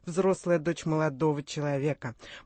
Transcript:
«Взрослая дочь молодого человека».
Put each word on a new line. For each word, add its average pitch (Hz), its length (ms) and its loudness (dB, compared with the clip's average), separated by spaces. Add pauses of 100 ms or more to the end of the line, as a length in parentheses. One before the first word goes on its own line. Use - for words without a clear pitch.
«Взрослая 175 540 2
дочь 160 300 -2
молодого 156 560 2
человека». 143 720 -2 (300)